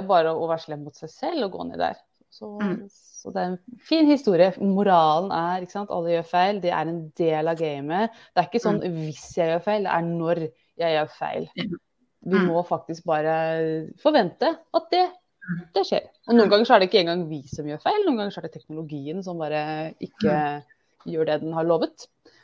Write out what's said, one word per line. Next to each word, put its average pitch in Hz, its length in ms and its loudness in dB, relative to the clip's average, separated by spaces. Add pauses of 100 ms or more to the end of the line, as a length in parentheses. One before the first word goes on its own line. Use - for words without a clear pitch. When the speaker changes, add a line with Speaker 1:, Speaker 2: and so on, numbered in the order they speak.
Speaker 1:
jo 196 80 -6
bare 165 240 4
å 160 160 -2
være 165 160 -2
slem 147 200 -10
mot 143 120 -16
seg 160 140 -16
selv 302 340 -4
og 190 80 -6
gå 120 160 -8
ned - 100 -12
der. 85 180 -2 (340)
Så, 208 300 -16
Speaker 2:
Mm. 202 280 -4
Speaker 1:
så - 440 -18
det 190 100 -6
er 180 100 -2
en 180 60 -8 (220)
fin 311 260 2
historie. 196 540 6
Moralen 190 720 4
er, 175 340 -2
ikke - 60 -20
sant, 202 180 -8
alle 170 200 -2
gjør 165 160 0
feil. 185 340 2
Det 175 120 0
er 156 160 -2
en 165 280 -8
del 156 320 2
av 165 80 0
gamet. 160 540 -2 (240)
Det 175 100 4
er - 40 -10
ikke 233 140 -2
sånn 202 200 2
Speaker 2:
Mm. 180 120 -4 (100)
Speaker 1:
hvis - 320 -10
jeg 170 120 2
gjør 170 160 0
feil, 208 180 -2
det 190 100 -2
er 165 100 0
når 170 500 -2 (260)
jeg 165 180 0
gjør 151 140 -2
feil. - 460 -8
Speaker 2:
Ja. 180 80 -6 (640)
Speaker 1:
Vi 180 100 2
Speaker 2:
Mm. 180 120 4
Speaker 1:
må 175 180 0
faktisk 165 380 -6
bare 160 920 0
forvente 240 580 2 (180)
at 330 160 -2
det, 359 180 2 (420)
Speaker 2:
Mm. 175 220 -10
Speaker 1:
det 381 140 0
skjer. - 160 0 (260)
Og 226 60 4
noen 226 140 8
Speaker 2:
Mm. - 20 4
Speaker 1:
ganger 208 160 6
så 262 80 6
er 214 60 8
det 185 100 2
ikke 214 160 4
engang 170 220 -2
vi 151 180 -8
som - 180 -10
gjør 147 160 -8
feil, 415 240 0
noen 302 140 2
ganger 202 140 -4
så - 60 -12
er 160 100 -12
det 160 40 -14
teknologien 156 720 -10
som 180 140 -8
bare 156 640 -6
ikke - 300 -2
Speaker 2:
Mm. 147 320 -2 (440)
Speaker 1:
gjør 160 200 -2
det 151 140 0
den 160 120 -6
har 165 120 -2
lovet. 170 420 0 (380)